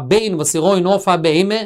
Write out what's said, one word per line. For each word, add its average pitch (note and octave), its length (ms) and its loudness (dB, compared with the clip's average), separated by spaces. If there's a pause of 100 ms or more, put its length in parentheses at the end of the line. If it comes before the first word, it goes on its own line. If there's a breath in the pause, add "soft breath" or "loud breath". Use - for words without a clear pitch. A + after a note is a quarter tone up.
ביין, G#3 260 0
וואס D3+ 180 -2
זיי E3 80 -2
ראוין F3+ 260 2
אויף G3 220 0
א F3+ 80 2
בהמה, E3+ 380 2 (120)